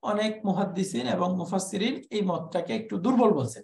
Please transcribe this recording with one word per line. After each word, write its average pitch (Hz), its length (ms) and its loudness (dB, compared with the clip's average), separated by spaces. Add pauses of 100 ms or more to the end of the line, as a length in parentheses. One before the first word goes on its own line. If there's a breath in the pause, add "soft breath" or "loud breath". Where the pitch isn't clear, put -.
অনেক 214 440 -2
মুহাদ্দিসিন 190 640 -2
এবং 185 300 0
মুফাসসিরিন 196 720 -2
এই 214 120 -2
মতটাকে 180 540 -2
একটু 208 220 -4
দুর্বল 220 340 6
বলছেন। 135 320 0